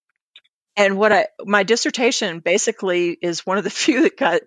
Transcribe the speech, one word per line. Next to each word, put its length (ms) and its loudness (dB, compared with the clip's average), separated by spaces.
And 200 2
what 160 4
I, 140 2
my 180 0
dissertation 800 -2
basically 800 0
is 260 -4
one 120 -2
of 60 -4
the 60 -4
<laughs> 0 -
few 320 0
that 140 0
got, 300 0